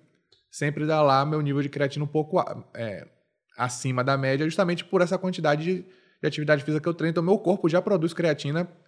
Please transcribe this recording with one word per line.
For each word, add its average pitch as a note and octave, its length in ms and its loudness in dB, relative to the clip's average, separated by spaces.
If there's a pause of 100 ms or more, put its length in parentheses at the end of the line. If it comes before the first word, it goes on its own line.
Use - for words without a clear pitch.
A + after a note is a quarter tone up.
(500)
sempre D3 380 -4
dá D#3 140 4
lá C#3 240 6
meu D3+ 160 0
nível C#3+ 200 0
de C#3 60 -2
creatina C#3+ 380 -2
um - 20 -2
pouco D#3 320 0
a-, - 240 -4 (100)
é, G#2+ 320 -8 (520)
acima B2+ 480 -2
da C#3 120 2
média, C3+ 280 0
justamente F3 400 0
por F#3 160 2
essa F3+ 160 0
quantidade D#3+ 460 -2
de, F3+ 180 -2
de - 460 -12
atividade D3 360 2
física D3+ 180 -2
que D#3+ 60 -6
eu E3+ 60 0
treino. E3 180 -2
Então, E3 120 0
meu F#3+ 140 4
corpo F3+ 300 0
já E3+ 140 4
produz F3 320 0
creatina D#3+ 560 -2 (180)